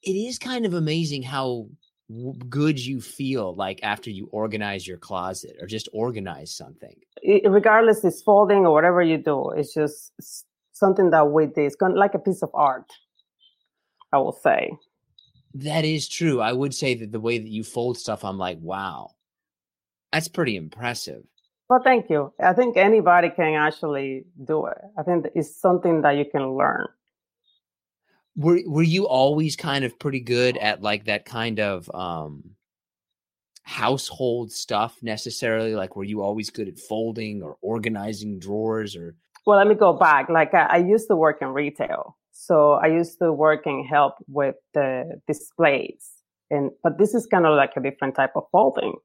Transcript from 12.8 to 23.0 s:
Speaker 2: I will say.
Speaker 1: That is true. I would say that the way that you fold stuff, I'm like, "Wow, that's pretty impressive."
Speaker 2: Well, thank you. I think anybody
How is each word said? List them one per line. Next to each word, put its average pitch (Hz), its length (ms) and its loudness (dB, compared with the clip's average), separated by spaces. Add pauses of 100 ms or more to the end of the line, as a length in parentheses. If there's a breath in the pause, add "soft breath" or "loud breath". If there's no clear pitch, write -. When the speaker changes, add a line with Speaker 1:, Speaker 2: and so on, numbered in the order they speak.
Speaker 2:
I 143 60 2
will - 160 0
say. - 400 0 (800)
Speaker 1:
That 151 300 -4
is 156 240 -2
true. 147 320 0
I 113 100 0
would 131 240 -4
say 131 200 -2
that 113 180 -12
the 113 80 -6
way 117 180 -2
that 110 100 -12
you 107 140 -8
fold 123 340 -6
stuff, - 280 -8
I'm 98 120 -6
like, 90 240 -6
"Wow, 85 500 -10 (1000)
that's 160 160 -4
pretty 127 300 -4
impressive." 82 680 -10 (460)
Speaker 2:
Well, 247 140 4
thank 254 280 2
you. 147 280 -2
I 180 140 4
think 240 240 2
anybody 180 540 6